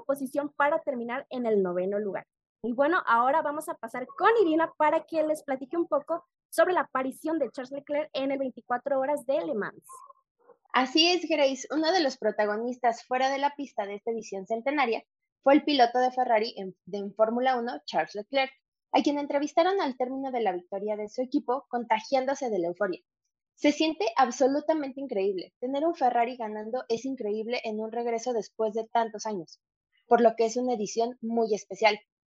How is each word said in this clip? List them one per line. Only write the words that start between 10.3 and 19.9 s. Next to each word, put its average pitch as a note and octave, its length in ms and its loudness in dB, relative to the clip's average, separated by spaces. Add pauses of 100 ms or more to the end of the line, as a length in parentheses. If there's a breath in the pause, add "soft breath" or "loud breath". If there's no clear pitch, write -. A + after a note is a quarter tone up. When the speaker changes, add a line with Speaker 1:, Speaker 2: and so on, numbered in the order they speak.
Speaker 2:
Así C4 360 2
es, F4 200 0
Grace. C#4 440 2
Uno D#4 200 2
de F4+ 120 4
los C4 140 0
protagonistas A3+ 840 -2
fuera C4 280 0
de C4+ 80 -2
la C#4+ 180 0
pista A3+ 300 -6
de G3+ 80 -8
esta A3 160 -6
edición G#3+ 340 -6
centenaria A#3 580 -2 (380)
fue C#4 140 8
el D4 80 4
piloto B3+ 340 4
de B3+ 140 2
Ferrari B3 440 0
en, F#3+ 200 -10 (100)
de, G3 140 -8
en G3+ 160 -8
Fórmula A#3+ 420 2
uno, A#3 300 -6
Charles E3 260 -2
Leclerc, C4 380 -2 (420)
a - 80 6
quien C#4+ 160 2
entrevistaron D4 640 2
al C4+ 160 -2